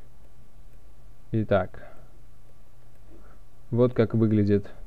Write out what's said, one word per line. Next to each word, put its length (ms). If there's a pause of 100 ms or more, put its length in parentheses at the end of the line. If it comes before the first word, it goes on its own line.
(1300)
Итак, 600 (1800)
вот 240
как 220
выглядит 560 (160)